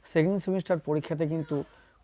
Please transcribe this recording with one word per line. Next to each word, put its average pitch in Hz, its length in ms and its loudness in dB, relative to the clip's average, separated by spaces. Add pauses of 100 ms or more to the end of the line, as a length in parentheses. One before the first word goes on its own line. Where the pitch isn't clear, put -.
সেকেন্ড 175 380 2
সেমিস্টার 185 380 0
পরীক্ষাতে 151 480 -2
কিন্তু 151 360 -2 (400)